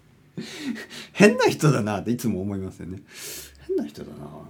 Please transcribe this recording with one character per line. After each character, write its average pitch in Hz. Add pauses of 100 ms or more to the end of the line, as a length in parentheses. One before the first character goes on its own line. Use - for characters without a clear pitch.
(360)
<laughs> -
変 220
な 494
人 151
だ 123
な」 104
っ -
て 104
い 120
つ 113
も 92
思 101
い 98
ま 95
す -
よ 82
ね。 92 (640)
「変 381
な 294
人 -
だ 73
な。 - (220)